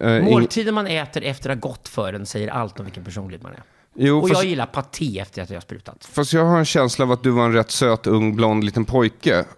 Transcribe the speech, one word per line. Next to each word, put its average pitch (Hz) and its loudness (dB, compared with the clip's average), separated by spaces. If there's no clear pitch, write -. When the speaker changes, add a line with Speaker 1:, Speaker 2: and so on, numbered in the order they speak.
Speaker 1:
ing- 113 4
Speaker 2:
Måltiden 202 2
man 208 -2
äter 156 -6
efter 135 -6
att 127 -4
ha - -6
gått - -16
för 98 -6
den 101 -10
säger 104 -6
allt 110 -8
om 107 -10
vilken 92 -14
personlighet 92 -12
man - -18
är. - -20
Speaker 1:
Jo, 139 4
Speaker 2:
Och 180 2
Speaker 1:
fast 185 4
Speaker 2:
jag 190 -2
gillar 131 -4
paté 127 -8
efter 95 -12
att 87 -12
jag 95 -12
har 85 -12
sprutat. - -20
Speaker 1:
Fast 147 -2
jag 165 4
har 170 4
en 160 4
känsla 135 2
av 123 2
att 123 0
du 127 4
var 120 4
en 117 2
rätt 113 2
söt, 117 0
ung, 107 2
blond 107 2
liten 104 0
pojke. 117 0